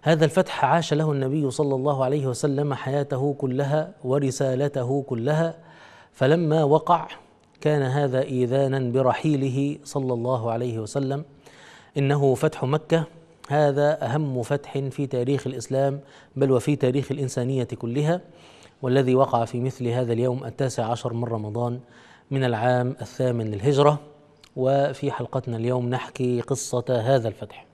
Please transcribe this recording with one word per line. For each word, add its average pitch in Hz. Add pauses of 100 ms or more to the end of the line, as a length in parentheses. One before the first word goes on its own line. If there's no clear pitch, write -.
هذا 160
الفتح 180
عاش 160
له 156
النبي 139
صلى 139
الله 135
عليه 135
وسلم 139
حياته 139
كلها 143 (120)
ورسالته 135
كلها، 147 (580)
فلما 156
وقع 156 (540)
كان 151
هذا 131
إيذانا 131
برحيله 135
صلى 131
الله 117
عليه 117
وسلم. 139 (760)
إنه 139
فتح -
مكة، 156 (460)
هذا 147
أهم 131
فتح 143
في 135
تاريخ 131
الإسلام 135 (360)
بل 135
وفي 131
تاريخ 131
الإنسانية 131
كلها، 147 (600)
والذي 127
وقع 127
في 120
مثل 127
هذا 120
اليوم 127
التاسع 120
عشر 117
من 117
رمضان 117 (520)
من 135
العام 123
الثامن 117
للهجرة. 143 (560)
وفي 139
حلقتنا 120
اليوم 123
نحكي 123
قصة 123
هذا 120
الفتح. -